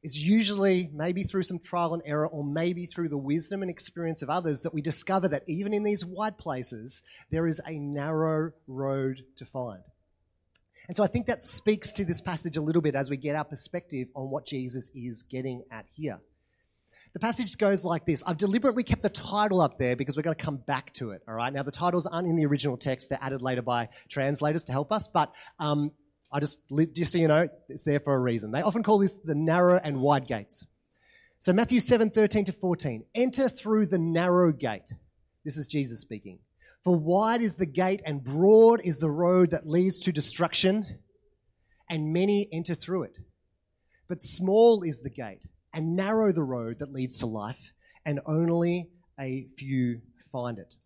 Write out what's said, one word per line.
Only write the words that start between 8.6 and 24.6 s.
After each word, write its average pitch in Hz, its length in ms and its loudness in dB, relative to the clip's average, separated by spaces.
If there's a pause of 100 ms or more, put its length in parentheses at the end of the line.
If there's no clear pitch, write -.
road 135 560 -4 (140)
to 123 80 -16
find. 117 360 -8 (1040)
And 175 80 -8
so 214 80 4
I 190 40 4
think 233 200 -2
that 233 140 0
speaks - 520 0
to 202 120 -2
this 170 160 -2
passage 165 360 -4
a 156 40 -2
little 160 200 2
bit 147 140 0
as 135 140 -2
we 143 80 -4
get 143 180 -4
our 151 100 -2
perspective 143 680 -8
on 135 160 -10
what 139 160 -6
Jesus 127 480 -8
is 120 300 -12
getting 127 480 -8
at 110 220 -14
here. 131 260 -8 (960)
The 170 60 -10
passage 220 380 -4
goes 202 260 2
like 170 220 -2
this. 147 220 -2
I've 175 100 -2
deliberately 220 460 2
kept - 180 -2
the 202 80 0
title 208 500 0
up 151 200 2
there 123 160 0
because 131 200 -6
we're 151 80 -4
gonna 160 120 -2
come 147 220 -6
back 131 380 -6
to 117 160 -8
it, 92 160 -14
all 113 60 -12
right? 117 180 -4
Now, 139 120 -4
the 143 80 -6
titles 175 340 0
aren't 170 220 -4
in 165 80 2
the 156 100 4
original 143 320 0
text. - 320 -6
They're 135 100 -4
added 135 220 -6
later 127 220 -2
by 120 260 -2 (180)
translators 147 580 -2